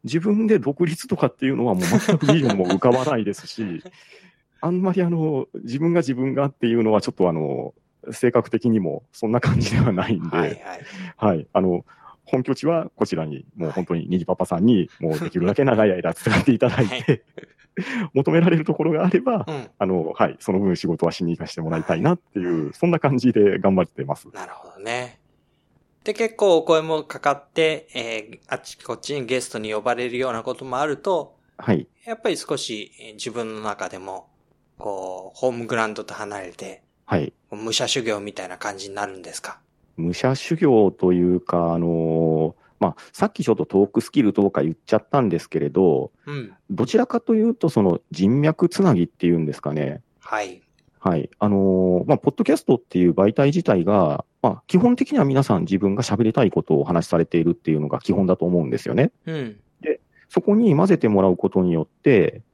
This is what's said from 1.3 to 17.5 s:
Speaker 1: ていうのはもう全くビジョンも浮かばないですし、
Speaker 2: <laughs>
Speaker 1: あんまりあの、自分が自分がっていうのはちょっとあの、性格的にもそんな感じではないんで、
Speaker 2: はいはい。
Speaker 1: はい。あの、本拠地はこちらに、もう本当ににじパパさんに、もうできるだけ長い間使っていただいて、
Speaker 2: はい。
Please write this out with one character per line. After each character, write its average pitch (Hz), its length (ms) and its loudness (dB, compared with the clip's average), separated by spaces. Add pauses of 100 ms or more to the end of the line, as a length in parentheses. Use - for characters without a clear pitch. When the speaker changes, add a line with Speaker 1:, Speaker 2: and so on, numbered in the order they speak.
Speaker 1:
て 131 120 -2
い - 20 2
う 135 60 0
の 120 100 0
は - 80 2
も 90 80 0
う - 20 -2
全 190 360 2
く 147 80 0
ビ 160 120 4
ジ 139 60 0
ョ 113 80 2
ン 98 40 0
も 90 100 2
浮 92 100 0
か 123 140 4
ば 127 140 2
な 143 120 0
い 110 60 -2
で 101 100 -4
す - 140 -14
し、 98 340 -8 (400)
Speaker 2:
<laughs> - 400 -20
Speaker 1:
あ 165 80 -2
ん 180 120 0
ま 185 120 0
り 185 100 2
あ 175 60 0
の、 151 380 -2 (160)
自 120 160 -6
分 170 140 2
が 175 60 4
自 135 160 0
分 131 180 -2
が 139 120 2
っ 139 60 -2
て - 160 -4
い 113 80 2
う 117 60 4
の 110 100 4
は 107 80 4
ち - 100 -2
ょ - 20 -6
っ - 20 -18
と 92 160 2
あ 82 40 0
の、 69 400 -4 (380)
性 117 200 2
格 117 180 0
的 120 200 0
に 110 100 4
も 80 320 -4
そ - 160 -8
ん 107 40 -2
な 120 80 2
感 - 200 0
じ 104 120 -2
で 110 80 2
は 120 120 4
な 92 180 -2
い 113 60 2
ん 82 140 -6
で、 78 80 -2
Speaker 2:
は 85 80 0
い - 40 -4
は 78 60 -8
い。 - 40 -20 (580)
Speaker 1:
は 104 180 2
い。 76 180 -6
あ 98 80 2
の、 90 240 0 (400)
本 131 160 -2
拠 131 140 -2
地 - 100 -10
は 160 300 -2
こ 110 100 0
ち - 100 -6
ら 80 100 -4
に、 76 200 -12 (100)
も 82 120 -6
う 76 40 -4
本 87 140 -4
当 87 100 -4
に 80 120 -6
に 87 100 -2
じ 85 80 -2
パ 92 100 0
パ - 100 -2
さ - 120 -6
ん 90 80 0
に、 123 240 4 (100)
も 80 160 -2
う 76 40 -6
で 170 100 -8
き - 100 -4
る 87 60 0
だ 98 80 2
け 143 100 2
長 110 220 4
い 101 60 4
間 85 220 -4
使 - 160 -4
っ 95 140 2
て 139 80 4
い 117 80 2
た 123 100 2
だ 113 120 0
い 110 60 2
て、 95 80 -6
Speaker 2:
は 127 40 -6 (140)
い。 113 80 -2 (560)